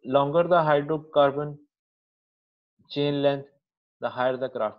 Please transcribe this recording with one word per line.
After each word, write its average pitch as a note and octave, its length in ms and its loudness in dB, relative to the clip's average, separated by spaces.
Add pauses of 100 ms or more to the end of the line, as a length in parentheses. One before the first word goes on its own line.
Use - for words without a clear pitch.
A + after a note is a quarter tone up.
longer C#3+ 360 2
the E3+ 240 4
hydrocarbon D3 840 0 (1400)
chain C#3+ 340 -2
length, C#3 260 0 (520)
the B2 100 -4
higher B2+ 260 -2
the C3 180 -6
craft G#2+ 220 -4